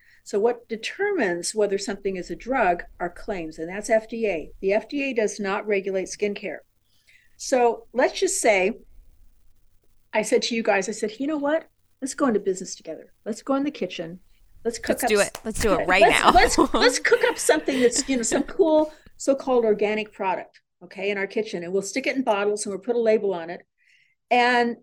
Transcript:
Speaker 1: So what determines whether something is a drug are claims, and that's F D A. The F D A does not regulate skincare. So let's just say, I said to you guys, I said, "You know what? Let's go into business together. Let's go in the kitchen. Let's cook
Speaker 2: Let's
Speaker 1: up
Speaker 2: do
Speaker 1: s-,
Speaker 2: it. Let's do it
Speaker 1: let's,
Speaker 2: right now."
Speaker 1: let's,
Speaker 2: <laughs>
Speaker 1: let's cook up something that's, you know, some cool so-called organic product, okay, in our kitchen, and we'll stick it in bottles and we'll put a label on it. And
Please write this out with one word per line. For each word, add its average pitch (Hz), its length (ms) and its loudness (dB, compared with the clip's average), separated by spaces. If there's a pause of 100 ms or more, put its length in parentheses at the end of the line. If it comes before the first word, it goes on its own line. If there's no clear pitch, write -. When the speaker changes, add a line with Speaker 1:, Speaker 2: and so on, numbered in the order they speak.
(220)
Speaker 1:
So - 160 -4
what 233 300 0
determines 220 840 -4
whether 196 240 0
something 196 380 -6
is 180 140 -10
a 170 60 -8
drug 208 480 0 (160)
are 180 100 -4
claims, 165 480 -10
and 165 120 -8
that's 202 180 -10
F 220 180 2
D 226 220 -4
A. 165 320 -4
The 196 140 0
F 214 140 0
D 285 160 -4
A 269 100 -4
does 214 260 -2
not 202 260 -4
regulate 190 420 -2
skincare. 202 500 -6 (800)
So 240 560 2
let's 277 260 0
just - 200 0
say, 202 340 4 (1400)
I 220 100 2
said 220 200 2
to - 120 -4
you 226 80 -2
guys, 240 260 2
I 214 40 -6
said, 208 260 -6
"You 277 80 -4
know 311 120 -2
what? 294 300 -2 (320)
Let's - 140 -8
go 294 120 0
into 214 140 2
business 185 340 -4
together. - 380 -16 (120)
Let's 220 180 -8
go 269 120 0
in 277 100 0
the 294 60 -2
kitchen. 180 500 -8 (440)
Let's 233 140 -4
cook - 220 -4
Speaker 2:
Let's - 40 -2
Speaker 1:
up 240 40 0
Speaker 2:
do 208 120 4
Speaker 1:
s-, 190 80 2
Speaker 2:
it. - 160 -12
Let's 220 160 -6
do 208 120 2
it 170 60 4
Speaker 1:
let's, - 100 -2
Speaker 2:
right 185 140 6
now." - 300 6
Speaker 1:
let's, - 260 6
Speaker 2:
<laughs> 311 160 2
Speaker 1:
let's - 240 4
cook - 260 2
up 480 140 0
something 302 420 2
that's, 240 280 2
you 269 80 0
know, 233 60 -2
some 277 200 0
cool 311 500 2 (240)
so-called 269 480 0
organic 214 480 0
product, - 480 -6 (220)
okay, 190 280 -6
in 202 60 -4
our 196 120 -4
kitchen, 208 340 -6
and 175 100 -8
we'll 196 100 0
stick 262 260 -6
it 262 80 -4
in 269 80 -2
bottles 208 420 0
and 202 60 -6
we'll 185 100 -8
put 240 140 -2
a 240 40 0
label 214 320 2
on 170 180 -8
it. 180 120 -12 (720)
And 240 500 2